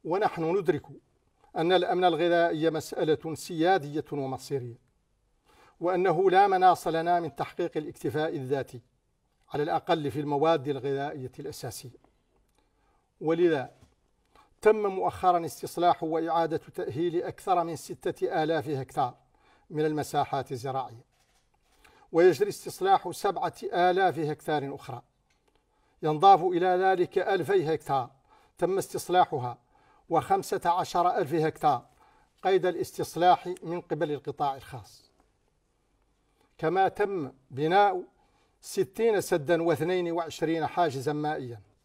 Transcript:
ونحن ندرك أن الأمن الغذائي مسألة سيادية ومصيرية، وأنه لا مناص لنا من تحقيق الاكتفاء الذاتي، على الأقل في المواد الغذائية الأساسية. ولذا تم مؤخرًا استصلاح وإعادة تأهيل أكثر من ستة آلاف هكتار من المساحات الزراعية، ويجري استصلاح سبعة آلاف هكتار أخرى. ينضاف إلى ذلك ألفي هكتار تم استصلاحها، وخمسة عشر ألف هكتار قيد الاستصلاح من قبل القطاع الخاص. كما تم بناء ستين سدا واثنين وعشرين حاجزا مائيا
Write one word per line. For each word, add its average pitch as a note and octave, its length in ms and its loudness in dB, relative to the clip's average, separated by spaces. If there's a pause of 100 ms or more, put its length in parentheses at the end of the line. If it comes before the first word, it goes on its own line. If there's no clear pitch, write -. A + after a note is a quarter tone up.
ونحن E3 520 -2
ندرك D#3+ 300 -2 (680)
أن F3 160 2
الأمن F3+ 320 2
الغذائي E3+ 680 2
مسألة D#3 640 -2
سيادية D#3+ 800 -2
ومصيرية، C3 640 -8 (1000)
وأنه F3+ 500 2
لا F#3+ 160 6
مناص F#3 420 4
لنا E3+ 320 0
من D#3+ 160 -8
تحقيق E3 400 -6
الاكتفاء D3+ 600 -4
الذاتي، C3 440 -6 (760)
على D3 80 -2
الأقل D#3+ 480 -2
في C#3 100 -4
المواد D3 480 0
الغذائية C#3 720 -6
الأساسية. - 600 -14 (1200)
ولذا D#3+ 500 2 (920)
تم G#3+ 260 4
مؤخرًا F3+ 580 0
استصلاح - 580 0
وإعادة E3 580 -2 (140)
تأهيل E3+ 480 -4
أكثر F3 420 -2
من E3 120 -6
ستة F3 680 -4
آلاف D3+ 260 -2
هكتار C3+ 460 -4 (560)
من D3+ 140 -2
المساحات C#3+ 680 -4
الزراعية، B2+ 520 -8 (1080)
ويجري F3 360 6
استصلاح - 600 0
سبعة F#3+ 440 -4 (180)
آلاف F3+ 460 2
هكتار D3 560 -4
أخرى. - 280 -14 (1000)
ينضاف D#3+ 400 6
إلى F3+ 240 0
ذلك F#3 520 2
ألفي F3 560 0
هكتار C3+ 360 -4 (480)
تم F#3 200 0
استصلاحها، D#3 800 0 (500)
وخمسة F#3+ 560 0
عشر F3 520 2
ألف E3 180 -2
هكتار D3+ 520 0 (560)
قيد F#3 240 2
الاستصلاح F3 960 0
من E3 180 -8
قبل D#3 320 -4
القطاع C#3 440 -4
الخاص. - 540 -18 (1500)
كما F3+ 300 2
تم F#3 440 -4 (180)
بناء F#3 540 2 (560)
ستين G#3 600 0
سدا E3 420 0
واثنين E3+ 500 0
وعشرين E3 540 -2
حاجزا C#3 460 -2
مائيا D3 480 -6 (240)